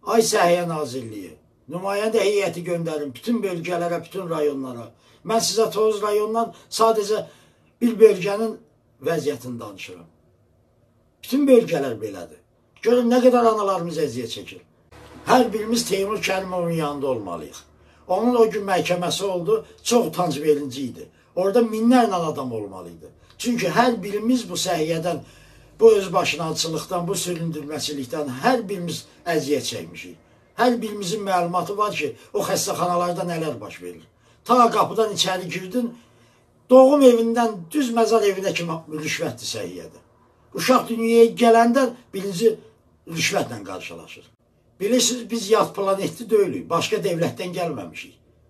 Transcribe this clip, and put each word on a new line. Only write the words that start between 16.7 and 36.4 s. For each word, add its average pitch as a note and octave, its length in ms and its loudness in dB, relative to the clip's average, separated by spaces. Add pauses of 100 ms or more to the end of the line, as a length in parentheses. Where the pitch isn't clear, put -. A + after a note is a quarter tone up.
yanında C#3+ 280 -4
olmalıyıq. F#2 540 -6 (480)
Onun A3 260 2
o A3+ 160 6
gün G3+ 160 -4
məhkəməsi F3+ 580 -2
oldu, F#3+ 400 -2 (180)
çox A#3 240 2
utanc D#3+ 360 -4
verici C#3+ 400 0
idi. - 240 -10 (300)
Orada G3 240 2
minlərlə A3 580 2 (120)
adam C3 220 -8
olmalı F#2+ 380 -10
idi. E2+ 180 -20 (300)
Çünki G#3 320 -2
hər A3+ 320 2
birimiz G#3 480 -2
bu F3 80 -8
səhiyyədən, E3 640 -2 (580)
bu A3 120 10
özbaşınaçılıqdan, E3+ 1160 -2
bu G3 60 -4
süründürməçilikdən D3+ 1120 -6 (140)
hər A#3+ 260 2
birimiz F3 360 -8 (220)
əziyyət C#3+ 440 0
çəkmişik. F2 460 -14 (420)
Hər A#3+ 240 4
birimizin G#3 440 -6
məlumatı F3+ 500 0
var G#3 180 -2
ki, - 180 -4 (220)
o G3+ 100 0
xəstəxanalarda F3 840 -2
nələr D#3+ 340 -4
baş G2+ 220 -16
verir. F2 220 -16 (400)
Ta A#3+ 260 6
qapıdan G#3 460 0
içəri F#3 320 -2
girdin, G#3 420 -4 (800)